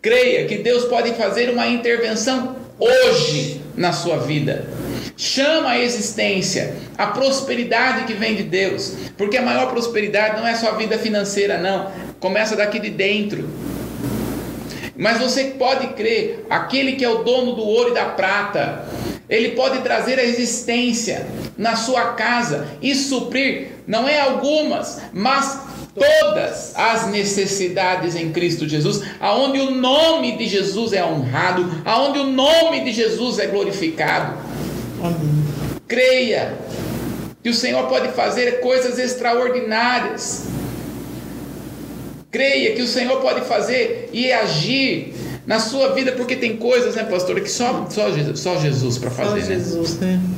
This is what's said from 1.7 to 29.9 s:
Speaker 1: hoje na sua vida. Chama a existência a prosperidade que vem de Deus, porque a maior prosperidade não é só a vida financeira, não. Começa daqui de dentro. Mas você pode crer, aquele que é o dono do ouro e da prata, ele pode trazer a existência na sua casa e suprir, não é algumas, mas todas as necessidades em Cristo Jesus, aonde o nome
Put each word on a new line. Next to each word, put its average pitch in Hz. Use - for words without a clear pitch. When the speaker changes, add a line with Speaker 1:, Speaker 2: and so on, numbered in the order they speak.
Speaker 1:
hoje 220
na 175
sua 165
vida. 147
Chama 285
a 240
existência 208
a 208
prosperidade 247
que 226
vem 214
de 190
Deus, 185
porque 208
a 247
maior 247
prosperidade 214
não 226
é 233
só 233
a 214
vida 220
financeira, 202
não. 185
Começa 214
daqui -
de -
dentro. 196
Mas 226
você 269
pode 254
crer, -
aquele 269
que 254
é 240
o 226
dono 247
do 214
ouro 233
e -
da 214
prata, 190
ele 226
pode 254
trazer 240
a 254
existência 233
na 226
sua 240
casa 226
e 277
suprir, 262
não 226
é 294
algumas, 277
mas 269
todas -
as 220
necessidades 185
em 165
Cristo 160
Jesus, 156
aonde 269
o 262
nome 262